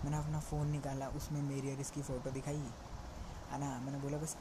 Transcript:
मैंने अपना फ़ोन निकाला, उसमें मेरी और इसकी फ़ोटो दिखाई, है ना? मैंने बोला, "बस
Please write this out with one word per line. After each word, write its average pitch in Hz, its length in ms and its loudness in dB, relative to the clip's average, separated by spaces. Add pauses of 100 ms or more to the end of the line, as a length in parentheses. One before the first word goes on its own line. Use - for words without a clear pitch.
मैंने 147 120 4
अपना 151 240 2
फ़ोन 147 280 2
निकाला, 139 400 2
उसमें 147 340 0
मेरी 139 320 2
और 135 60 -2
इसकी 143 220 -2
फ़ोटो 135 280 0
दिखाई, 135 400 0 (800)
है 131 100 0
ना? 135 200 0
मैंने 135 180 0
बोला, 139 200 0
"बस 156 220 -2